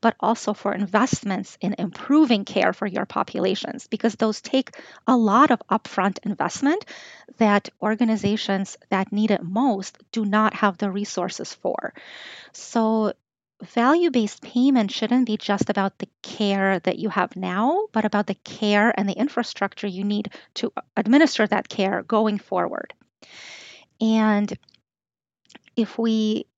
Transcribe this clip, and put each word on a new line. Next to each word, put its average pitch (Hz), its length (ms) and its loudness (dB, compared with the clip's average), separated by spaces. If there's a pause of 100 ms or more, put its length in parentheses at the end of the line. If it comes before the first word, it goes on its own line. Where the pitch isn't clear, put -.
but 226 200 2
also 214 340 -2
for - 180 -4
investments 196 880 -2
in 196 160 -2
improving 233 680 2
care 185 280 0
for - 140 -6
your 185 180 -4
populations, - 840 -4
because 226 260 -2
those 214 260 -2
take - 360 -2 (320)
a 254 80 4
lot 233 340 6
of 240 180 2
upfront 190 560 -2
investment 208 600 -2 (540)
that 202 300 4 (140)
organizations 208 960 -2 (120)
that 190 200 0
need 208 220 2
it 190 100 0
most 196 560 -2 (140)
do 226 120 -2
not 214 300 0
have 196 240 0
the 208 100 -2
resources - 640 -6
for. - 400 -6 (600)
So 220 600 0 (520)
value-based 254 760 2
payment 247 520 2
shouldn't 240 340 0
be 214 100 -2
just - 320 -2
about 196 300 -2
the - 100 -8 (140)
care 196 560 0
that - 220 -2
you 214 80 -2
have 190 260 -2
now, 220 560 0
but 214 140 0
about 208 240 0
the 196 80 -4
care 208 600 2
and 202 120 -2
the 190 100 -4
infrastructure 214 680 -4
you 185 160 -6
need 208 260 -2 (240)
to - 180 -4 (240)
administer 254 480 4
that 202 240 -2
care 196 360 -2
going 214 340 0
forward. 175 560 -4 (1080)
And 220 560 2 (1160)
if - 240 -2
we 220 480 0 (120)